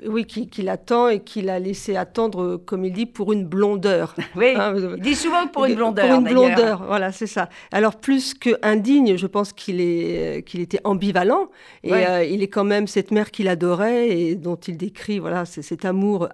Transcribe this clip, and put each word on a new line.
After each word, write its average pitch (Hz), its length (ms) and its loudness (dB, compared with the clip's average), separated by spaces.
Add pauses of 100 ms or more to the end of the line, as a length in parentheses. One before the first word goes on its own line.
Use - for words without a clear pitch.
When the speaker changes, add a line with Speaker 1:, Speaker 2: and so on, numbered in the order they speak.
Speaker 1:
oui, 220 220 -2
qui, 220 200 -8
qui - 140 -10
l'attend 233 480 0
et 202 120 0
qui - 200 -8
l'a 185 160 -2
laissé 190 380 -6
attendre, 185 480 -4
euh, 180 200 -4
comme 185 220 -6
il 185 80 -4
dit, 226 140 -4
pour 208 260 -4
une 202 140 -2
blondeur. 190 680 0
Speaker 2:
<laughs> - 200 -10
Oui, 240 200 4
Speaker 1:
Hein, 208 180 0
vous 185 240 -4
Speaker 2:
il 180 40 -10
dit 277 140 0
souvent 349 320 0
pour 269 180 0
une 247 60 2
Speaker 1:
pour 220 140 0
Speaker 2:
blondeur, 202 200 2 (140)
Speaker 1:
une 254 60 4
Speaker 2:
d'ailleurs. 254 240 6
Speaker 1:
blondeur, 220 360 2
voilà, 190 260 0
c'est 220 140 -6
ça. 196 240 -4 (220)
Alors, 208 240 2
plus 262 400 0
que - 160 0 (100)
indigne, 214 560 4
je 180 80 -2
pense 202 280 -2
qu'il 180 280 -4
est, 165 560 -2
euh, 160 40 -8
qu'il - 200 -12
était 175 220 -4
ambivalent. 202 640 2 (340)
Et, - 80 -2
Speaker 2:
Ouais. 185 160 4
Speaker 1:
euh, 180 160 2
il 190 200 0
est 196 40 -2
quand 202 160 0
même 208 220 2
cette 196 240 -2
mère 214 220 0
qu'il 196 160 -2
adorait 185 600 2 (100)
et 170 160 0
dont 170 220 -6
il 170 200 -8
décrit, 202 400 -6
voilà, 170 280 -4
c'est, 170 180 -12
cet - 220 -8
amour 190 480 0